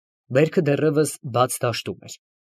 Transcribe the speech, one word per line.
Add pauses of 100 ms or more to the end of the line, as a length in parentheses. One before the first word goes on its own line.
(300)
բերքը
դեռևս (140)
բաց
դաշտում
էր, (280)